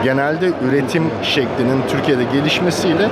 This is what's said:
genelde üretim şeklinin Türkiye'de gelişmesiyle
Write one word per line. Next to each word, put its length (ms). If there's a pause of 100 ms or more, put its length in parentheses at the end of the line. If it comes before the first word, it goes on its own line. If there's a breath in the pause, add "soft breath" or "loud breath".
genelde 460 (200)
üretim 340 (180)
şeklinin 640
Türkiye'de 360
gelişmesiyle 880